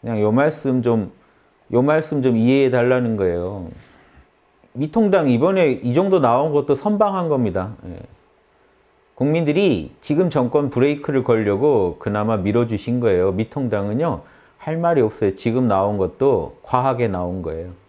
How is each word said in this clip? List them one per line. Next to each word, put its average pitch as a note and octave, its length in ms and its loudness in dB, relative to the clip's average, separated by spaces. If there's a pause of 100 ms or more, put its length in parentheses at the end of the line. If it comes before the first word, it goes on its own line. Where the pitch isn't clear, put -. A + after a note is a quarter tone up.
그냥 A2+ 220 -4
요 G#2+ 100 2
말씀 C3+ 480 0
좀, A#2 320 0 (600)
요 A#2+ 100 2
말씀 D3+ 400 0
좀 B2 160 2
이해해 C3 320 4
달라는 B2 480 0
거예요. F2+ 500 -4 (1040)
미통당 E3+ 540 0
이번에 D#3 440 2
이 A#2+ 200 -4
정도 F#3 280 2
나온 C3+ 320 2
것도 D3 220 0
선방한 G3+ 540 -2
겁니다. A2 460 -2 (120)
예. F2 100 -14 (1200)
국민들이 D3 840 0
지금 D#3+ 300 0
정권 C#3 400 0
브레이크를 C#3 540 0
걸려고 A2 760 2
그나마 G#2+ 400 -2
밀어주신 A2+ 600 -2
거예요. F#2+ 320 2
미통당은요, G#2+ 920 -4 (340)
할 D#3+ 220 -8
말이 E3+ 240 2
없어요. G#2+ 320 0
지금 A#2+ 340 0
나온 G2+ 300 0
것도 F#2+ 640 -2
과하게 B2 460 -2
나온 F2+ 340 -6
거예요. E2 300 -10 (160)